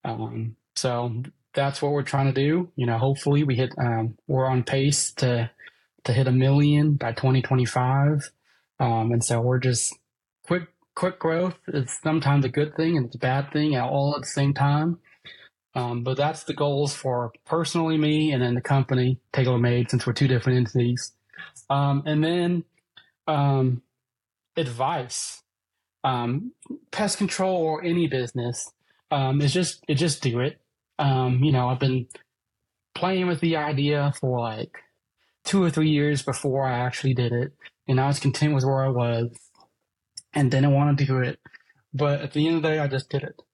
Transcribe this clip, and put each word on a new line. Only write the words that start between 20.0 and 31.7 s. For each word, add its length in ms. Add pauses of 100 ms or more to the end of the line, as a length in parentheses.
we're 60
two 140
different 300
entities. 540 (580)
Um, 380
and 160
then, 400 (640)
um, 560 (720)
advice, 880 (600)
um, 500 (380)
pest 280
control 380
or 260
any 240
business, 640 (400)
um, 280
is 140
just, 340
it 80
just 280
do 160
it. 200 (380)
Um, 460
you 80
know, 180
I've 100